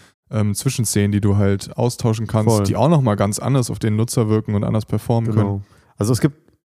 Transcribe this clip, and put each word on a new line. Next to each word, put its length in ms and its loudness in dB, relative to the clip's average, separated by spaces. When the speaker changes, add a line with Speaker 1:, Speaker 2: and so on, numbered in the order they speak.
Speaker 1:
ähm, 240 0
Zwischenszenen, 560 0
die 100 2
du 180 2
halt 380 0
austauschen 520 -2
kannst, 260 2
Speaker 2:
Voll. 80 2
Speaker 1:
die 140 -2
auch 120 4
nochmal 280 2
ganz 240 0
anders 280 0
auf 120 -8
den 160 0
Nutzer 320 0
wirken 260 0
und 80 0
anders 240 -2
performen 460 -2
Speaker 2:
Genau. 160 2
Speaker 1:
können. 160 -6
Speaker 2:
Also 140 0
es 80 0
gibt, 160 0